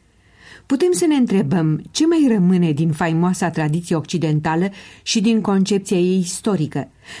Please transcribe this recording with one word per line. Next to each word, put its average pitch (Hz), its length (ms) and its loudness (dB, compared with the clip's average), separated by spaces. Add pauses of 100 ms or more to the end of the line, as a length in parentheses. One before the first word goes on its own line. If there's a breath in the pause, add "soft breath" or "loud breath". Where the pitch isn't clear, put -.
(640 loud breath)
Putem 349 260 0
să 349 140 0
ne 302 100 4
întrebăm 175 760 0
ce - 140 0
mai 330 220 4
rămâne 180 440 2
din 160 200 0
faimoasa 170 580 0
tradiție 165 460 -2
occidentală 160 760 -2 (340 loud breath)
și - 180 -2
din 220 200 2
concepția 196 560 0
ei 180 220 2
istorică. 170 680 -4 (320 loud breath)